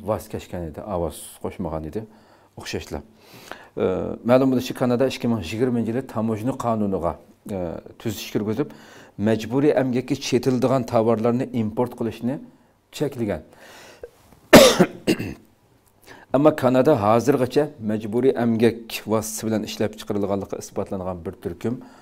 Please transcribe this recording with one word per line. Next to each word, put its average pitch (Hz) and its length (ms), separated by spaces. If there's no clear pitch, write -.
voz 101 220
kechgan 90 420
edi, - 100
ovoz 85 380
qo'shmagan 80 500
edi, 104 140
o'xshashlar. - 480
E, - 120
ma'lum 131 340
bo'lishicha, - 240
Kanada 127 320
ikki - 160
ming 117 160
yigirmanchi 113 480
yili 131 160
tamojna 113 480
qonuniga, 98 600
e, 98 120
tuzish - 340
kirgizib, 110 400
majburiy 113 580
emgakka 131 400
chetildigan 123 720
tovarlarni 117 640
import 117 440
qilishni 117 420
cheklagan. 110 500
<coughs> - 840
Ammo 147 240
Kanada 131 380
hozirgacha 120 720
majburiy 110 580
emgak 117 680
vositasi 107 400
bilan 110 160
ishlab 107 300
chiqarilganligi 101 640
isbotlangan 92 640
bir 92 100
turkum, 104 420